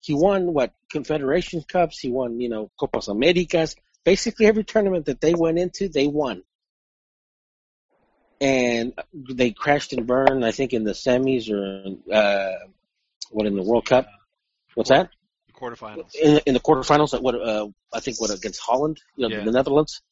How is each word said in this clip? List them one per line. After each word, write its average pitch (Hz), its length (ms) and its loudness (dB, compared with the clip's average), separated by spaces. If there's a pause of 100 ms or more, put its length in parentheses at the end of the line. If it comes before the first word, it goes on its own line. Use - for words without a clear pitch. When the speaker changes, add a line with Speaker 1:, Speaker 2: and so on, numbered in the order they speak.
Speaker 1:
He - 140 -4
won, 175 400 2
what, 127 180 0 (180)
Confederation 151 720 -4
Cups, 175 360 -2
he 131 120 -6
won, 120 300 -4
you 123 80 -4
know, 107 220 -8 (100)
Copas 123 280 -4
Americas. 160 680 0 (260)
Basically 208 440 2
every 214 180 4
tournament 190 420 0
that 139 140 -6
they 165 140 2
went 165 240 2
into, 180 320 -4
they 143 160 0
won. 139 360 -2 (2000)
And 123 540 2 (180)
they 127 380 -2
crashed 143 420 -2
and 123 140 -6
burned, 135 360 4
I 113 100 0
think, 123 200 -2
in 110 120 -2
the 104 80 -2
semis 127 580 0
or, 98 340 -6 (260)
uh, 98 560 0 (640)
what, 107 160 -2
in 101 80 -2
the 98 80 -2
World 110 220 0
Cup? 127 240 2 (680)
What's 113 140 -4
that? 143 220 4 (380)
Speaker 2:
The - 40 -20
quarterfinals. 113 640 -14
Speaker 1:
In, 151 320 6
in 135 80 2
the 123 60 2
quarterfinals, 147 520 4
at 123 100 -4
what, 127 120 2
uh, 107 340 -4 (240)
I 113 80 -6
think, 117 220 -8
what, 107 80 -2
against 101 280 -8
Holland, 147 440 -2 (140)
you 123 120 -2
know, 110 80 -4
Speaker 2:
Yeah. 104 80 -6
Speaker 1:
the 110 80 0
Netherlands. 139 480 2 (120)